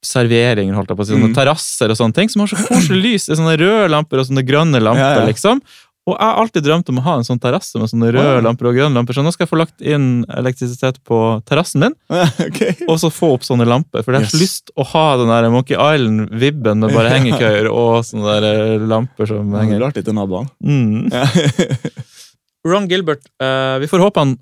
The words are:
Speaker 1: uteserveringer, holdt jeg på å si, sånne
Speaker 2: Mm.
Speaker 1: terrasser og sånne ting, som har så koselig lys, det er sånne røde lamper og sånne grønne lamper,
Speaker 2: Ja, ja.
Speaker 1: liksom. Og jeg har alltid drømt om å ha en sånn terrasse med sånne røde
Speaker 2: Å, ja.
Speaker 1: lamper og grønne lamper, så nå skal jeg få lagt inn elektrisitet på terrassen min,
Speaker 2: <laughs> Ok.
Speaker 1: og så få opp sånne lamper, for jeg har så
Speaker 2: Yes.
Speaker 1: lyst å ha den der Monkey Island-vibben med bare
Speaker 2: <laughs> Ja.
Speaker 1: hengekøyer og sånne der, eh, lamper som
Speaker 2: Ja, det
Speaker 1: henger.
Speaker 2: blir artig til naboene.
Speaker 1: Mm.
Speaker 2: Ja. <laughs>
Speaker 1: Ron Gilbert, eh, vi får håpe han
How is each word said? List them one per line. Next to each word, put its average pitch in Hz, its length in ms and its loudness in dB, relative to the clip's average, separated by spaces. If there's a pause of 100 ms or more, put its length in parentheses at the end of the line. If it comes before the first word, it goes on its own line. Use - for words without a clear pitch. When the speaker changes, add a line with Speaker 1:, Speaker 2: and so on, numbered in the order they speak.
Speaker 1:
uteserveringer, 117 720 0
holdt 98 160 -4
jeg 98 60 -4
på 104 60 -2
å 98 40 -4
si, 107 60 -2
sånne 113 180 4
Speaker 2:
Mm. 117 40 -2
Speaker 1:
terrasser 139 540 0
og 110 80 -2
sånne 117 160 0
ting, 208 160 0
som 208 120 -2
har 208 60 0
så 196 100 -4 (100)
koselig 185 340 2
lys, 214 260 0
det 156 100 -2
er 160 40 0
sånne 160 180 2
røde 196 300 2
lamper 151 300 0
og 131 80 -2
sånne 135 180 -2
grønne 143 360 2
lamper, 113 180 2 (160)
Speaker 2:
Ja, 127 40 2
ja. 113 60 2
Speaker 1:
liksom. 196 360 0 (460)
Og 180 100 -2
jeg - 60 -2
har 220 160 0
alltid 220 240 -2
drømt 160 260 0
om 127 100 0
å 123 40 -4
ha 160 140 0
en 117 100 -2
sånn 123 120 -2
terrasse 127 380 -4
med 110 120 -2
sånne 117 260 0
røde 135 240 2
Speaker 2:
Å, - 20 0
ja. - 0 -
Speaker 1:
lamper 117 280 0
og 120 60 0
grønne 139 200 2
lamper, 120 180 0
så 139 120 -2
nå 165 80 0
skal 175 120 -2
jeg - 60 -6
få 165 80 0
lagt 165 220 -4
inn 135 480 0
elektrisitet 127 760 -6
på 113 400 0
terrassen 165 380 -2
min, 240 120 0 (100)
Speaker 2:
<laughs> 165 440 -2
Ok. - 140 -6 (260)
Speaker 1:
og 160 100 2
så 160 140 0
få 160 220 0
opp 127 100 -4
sånne 120 240 0
lamper, 120 380 -2
for 127 80 -2
jeg 127 100 2
har 104 80 -2
så 156 80 0
Speaker 2:
Yes. - 20 2
Speaker 1:
lyst - 360 -4
å 139 100 -2
ha 156 300 2
den 123 100 2
der 113 240 2
Monkey 127 240 0
Island-vibben 113 1040 0
med 110 160 2
bare 113 140 4
Speaker 2:
<laughs> - 20 4
Ja. 131 60 2
Speaker 1:
hengekøyer 113 520 2
og 117 380 0
sånne 104 320 -2
der, 107 80 0
eh, 107 400 0
lamper 110 400 -2
som 104 240 -4
Speaker 2:
Ja, 104 80 -2
det 110 80 0
Speaker 1:
henger. 104 120 0
Speaker 2:
blir 123 120 0
artig 104 140 -6
til 110 80 -4
naboene. 101 360 -4 (140)
Speaker 1:
Mm. 123 480 0
Speaker 2:
Ja. 127 140 0
<laughs> - 1500 -4
Speaker 1:
Ron 196 160 0
Gilbert, 165 360 -2 (180)
eh, 131 380 -2
vi 147 80 -6
får 180 160 0
håpe 202 160 2
han 135 220 0